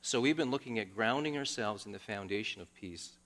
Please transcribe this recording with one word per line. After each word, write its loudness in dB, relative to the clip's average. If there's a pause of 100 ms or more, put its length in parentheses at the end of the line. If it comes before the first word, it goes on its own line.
So 2
we've 6
been 2
looking -2
at -4
grounding 2
ourselves -2
in -8
the -8
foundation -2
of -16
peace. -10 (160)